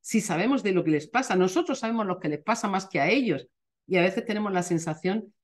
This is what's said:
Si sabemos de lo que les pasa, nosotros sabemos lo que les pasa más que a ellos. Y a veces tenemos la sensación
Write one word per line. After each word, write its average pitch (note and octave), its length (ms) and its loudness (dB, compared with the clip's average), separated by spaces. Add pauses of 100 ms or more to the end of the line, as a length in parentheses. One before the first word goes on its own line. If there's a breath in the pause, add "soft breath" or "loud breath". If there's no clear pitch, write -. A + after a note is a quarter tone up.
Si - 200 0
sabemos G3+ 420 0
de G3+ 100 0
lo F3 120 2
que D#3+ 60 2
les D3+ 180 0
pasa, B3 260 0
nosotros C4 440 2
sabemos A3+ 280 -2
lo F3+ 140 -4
que D#3+ 80 -4
les D3 140 -4
pasa G#3+ 260 -2
más F#3+ 180 -2
que D3+ 140 -2
a D3 80 2
ellos. A3 400 0 (380)
Y F#3 100 0
a E3+ 60 6
veces F#3+ 240 0
tenemos G#3 260 -2
la F3+ 100 2
sensación F3 680 -2 (120)